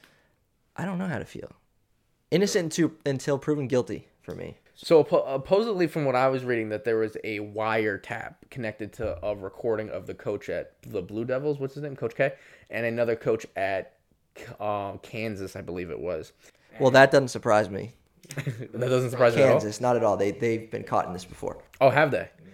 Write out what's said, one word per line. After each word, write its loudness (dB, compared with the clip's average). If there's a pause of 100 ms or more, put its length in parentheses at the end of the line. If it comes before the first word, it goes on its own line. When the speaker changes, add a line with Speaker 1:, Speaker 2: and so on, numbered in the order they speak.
(760)
Speaker 1:
I -8
don't -4
know -4
how -4
to -8
feel. -14 (800)
Innocent 2
until, 4 (140)
until 0
proven -2
guilty -2 (140)
for -12
me. -14 (180)
Speaker 2:
So, 6
appo-, 0
supposedly, 2
from -2
what 2
I 4
was 0
reading, 0
that -4
there 2
was -2
a -4
wiretap -2 (160)
connected -8
to -6
a -4
recording -4
of -8
the -10
coach -6
at -6 (100)
the -6
Blue -8
Devils, -4
what's -8
his -12
name, -10
Coach -6
K, 0 (360)
and -4
another 0
coach -2
at, -4 (640)
um, -4
Kansas, -8
I -10
believe -8
it -8
was. -6 (460)
Speaker 1:
Well, 6
that 10
doesn't 6
surprise 2
me. -10 (420)
Speaker 2:
<laughs> -
That -6
doesn't 2
surprise 4
me 4
at 8
all? 6
Speaker 1:
Kansas, 0
not 4
at 2
all. 4
They, 2
they've -2
been -10
caught 0
in -8
this -12
before. -10 (240)
Speaker 2:
Oh, 10
have 6
they? -4 (240)